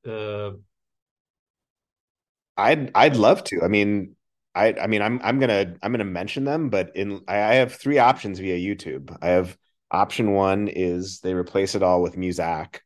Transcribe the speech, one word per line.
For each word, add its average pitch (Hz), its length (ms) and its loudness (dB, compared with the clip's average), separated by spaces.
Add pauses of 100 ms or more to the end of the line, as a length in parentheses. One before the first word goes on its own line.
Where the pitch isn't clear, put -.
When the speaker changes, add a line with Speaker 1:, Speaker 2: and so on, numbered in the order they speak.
Speaker 1:
Uh, 104 440 -8 (2000)
Speaker 2:
I'd, 131 360 2
I'd 135 220 6
love 120 300 6
to. 87 180 -4
I 87 40 2
mean, 104 480 0 (380)
I, 110 280 2
I 98 60 -2
mean, 107 140 0
I'm, 117 220 0
I'm 123 160 0
gonna, 101 420 0
I'm 104 100 -4
gonna 113 120 -2
mention 98 400 -6
them, 147 260 -2
but 98 260 -2
in, 98 320 -6
I, 101 140 -2
I 107 140 2
have 127 200 2
three 139 240 0
options 117 400 2
via 92 180 -2
YouTube. 71 640 -8
I 82 80 -4
have 90 280 0 (340)
option 104 420 0
one 98 340 2
is 90 540 -4
they 92 120 -4
replace 95 420 -2
it 95 80 -2
all 90 180 4
with 85 160 -4
Muzak 85 680 -6